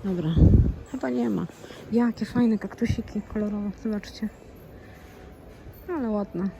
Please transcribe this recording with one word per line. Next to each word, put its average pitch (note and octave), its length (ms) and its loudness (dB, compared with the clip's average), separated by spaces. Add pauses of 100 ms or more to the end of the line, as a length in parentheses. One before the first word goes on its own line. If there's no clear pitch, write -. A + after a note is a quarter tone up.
Dobra, F3 260 -2 (640)
chyba C4 180 -4
nie A#3+ 200 0
ma. F3+ 180 -2 (440)
Jakie A3+ 340 0
fajne A3+ 320 2
kaktusiki - 640 -4
kolorowe, G#3 500 -4 (120)
zobaczcie. G#3+ 460 -6 (1600)
Ale C#4+ 200 -2
ładne. G3 400 -2 (100)